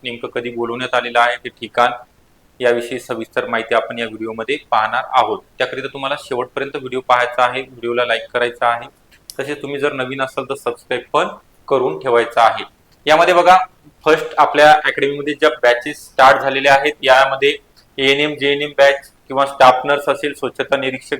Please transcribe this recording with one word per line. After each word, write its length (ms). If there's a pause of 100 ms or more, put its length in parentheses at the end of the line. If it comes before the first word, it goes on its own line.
नेमकं 240
कधी 240
बोलवण्यात 440
आलेलं 240
आहे, 160
ते 140
ठिकाण 420 (680)
याविषयी 400
सविस्तर 460
माहिती 300
आपण 240
या 60
व्हिडिओमध्ये 520 (140)
पाहणार 400
आहोत. 280 (180)
त्याकरिता 300
तुम्हाला 320
शेवटपर्यंत 560
व्हिडिओ 240
पाहायचा 460
आहे, 160
व्हिडिओला 440
लाईक 180 (100)
करायचा 340
आहे, 200 (520)
तसेच 220
तुम्ही 180
जर 140
नवीन 280
असाल 240
तर 100
सबस्क्राईब 460 (120)
पण 140 (400)
करून 320
ठेवायचा 420
आहे. 220 (420)
यामध्ये 280
बघा, 240 (480)
फर्स्ट 220 (100)
आपल्या 340
अकॅडमीमध्ये 640
ज्या 160
बॅचेस 560
स्टार्ट 360
झालेल्या 320
आहेत, 280
यामध्ये 560 (400)
एएनएम, 420
जेएनएम 380
बॅच 340 (160)
किंवा 180
स्टाफ 400
नर्स 240
असेल, 240
स्वच्छता 440
निरीक्षक 420